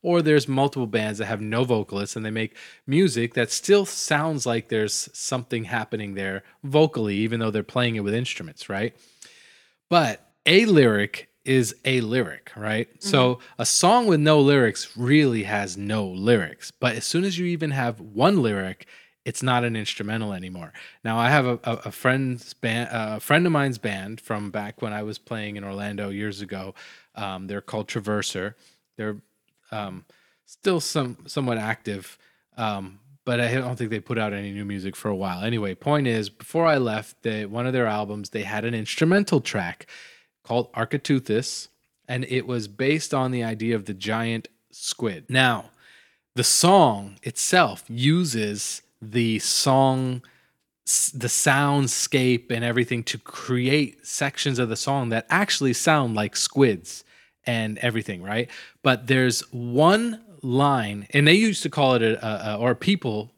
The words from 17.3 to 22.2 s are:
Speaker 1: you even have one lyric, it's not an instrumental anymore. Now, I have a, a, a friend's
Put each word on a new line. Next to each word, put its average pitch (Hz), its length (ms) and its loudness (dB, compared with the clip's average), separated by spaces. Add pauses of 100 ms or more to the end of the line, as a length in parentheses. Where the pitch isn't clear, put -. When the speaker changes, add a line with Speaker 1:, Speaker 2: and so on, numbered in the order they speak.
Speaker 1:
you 180 60 -2
even 160 260 -2
have 120 300 -2
one 135 420 4
lyric, 95 440 -2 (420)
it's - 220 -6
not 123 180 2
an 113 60 -4
instrumental 107 560 -6 (100)
anymore. 92 300 -14 (360)
Now, 113 80 -2 (100)
I - 100 4
have 135 180 4
a, - 20 0 (160)
a, - 20 -2 (120)
a 104 60 -8
friend's 127 640 -2 (100)